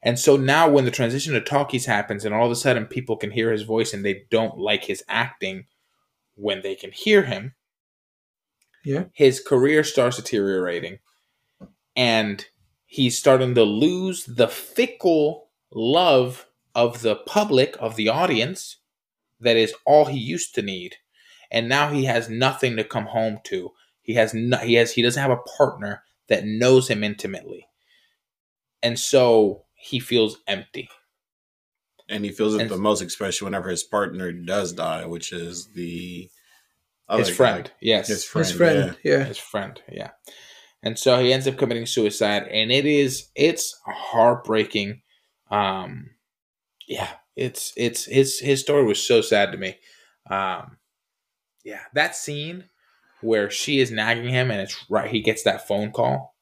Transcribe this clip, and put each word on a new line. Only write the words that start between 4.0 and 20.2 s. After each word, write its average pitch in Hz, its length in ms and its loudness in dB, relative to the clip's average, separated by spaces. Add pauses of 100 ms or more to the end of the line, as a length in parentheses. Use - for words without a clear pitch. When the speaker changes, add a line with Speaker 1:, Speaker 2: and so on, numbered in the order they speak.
Speaker 1:
they 98 260 -2
don't 113 260 0
like 101 280 -2
his 95 240 -6
acting 104 580 -6 (720)
when 101 260 -6
they 98 140 -6
can 98 160 -16
hear 208 300 2
him, 120 320 -6 (1300)
Speaker 2:
Yeah. 143 280 -4
Speaker 1:
his 135 280 6
career 143 420 4
starts 127 340 0
deteriorating 92 840 -2 (960)
and 110 500 0 (380)
he's 123 340 0
starting 131 380 4
to 117 80 8
lose 180 600 0
the 120 220 2
fickle 170 1000 -2 (240)
love 127 720 2 (280)
of 117 280 0
the 107 140 2
public, 127 640 0
of 110 160 -6
the 107 120 0
audience, 143 680 -2 (640)
that 117 160 4
is 113 180 2 (100)
all 147 220 6
he 135 120 -4
used 139 360 -6